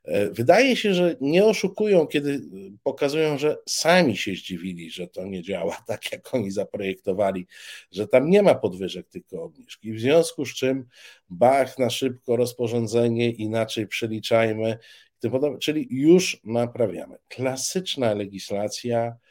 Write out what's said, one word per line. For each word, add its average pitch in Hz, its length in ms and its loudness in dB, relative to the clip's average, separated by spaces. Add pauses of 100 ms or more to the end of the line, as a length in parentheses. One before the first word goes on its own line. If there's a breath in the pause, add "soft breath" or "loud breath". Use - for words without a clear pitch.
E, 98 260 0
wydaje 190 460 6
się, 202 180 0
że 175 260 2
nie 160 240 4
oszukują, 202 640 2
kiedy, 143 260 -2
e, 139 60 -4 (440)
pokazują, 147 560 -2
że 147 180 0 (120)
sami 160 480 4
się - 160 -6
zdziwili, 87 580 -10
że 87 180 -10
to 92 180 -12
nie 95 160 -8
działa 95 400 -6
<laughs> - 40 -20
tak, - 260 -8
jak - 220 -10
oni 101 160 -4
zaprojektowali, 98 960 -4 (440 loud breath)
że 98 180 -6
tam 135 220 4
nie 202 120 8
ma 160 120 6
podwyżek, 92 540 -4
tylko 87 340 -14
obniżki. 85 500 -16
W 110 80 -10
związku 156 460 2
z - 80 -12
czym 131 320 -2 (420 loud breath)
bach, 123 500 2
na 120 120 2
szybko 123 460 -2
rozporządzenie, 117 960 0
inaczej 110 560 -4
przeliczajmy. 110 920 -2 (440 loud breath)
Tym 110 80 -2
podobne. 131 280 -2
Czyli 151 320 -4
już 156 540 4
naprawiamy. 113 720 -4 (120)
Klasyczna 131 840 -4
legislacja, 104 1000 -4 (140 soft breath)